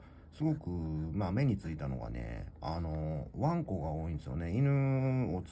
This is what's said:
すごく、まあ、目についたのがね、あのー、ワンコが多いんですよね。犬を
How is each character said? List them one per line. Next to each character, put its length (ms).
す 100
ご 100
く、 140
ま 600
あ、 40
目 140
に 100
つ 140
い 60
た 120
の 100
が 120
ね、 360
あ 180
の 560
ー、 60
ワ 140
ン 100
コ 180
が 80
多 200
い 20
ん 60
で 40
す 40
よ 100
ね。 160
犬 840
を 180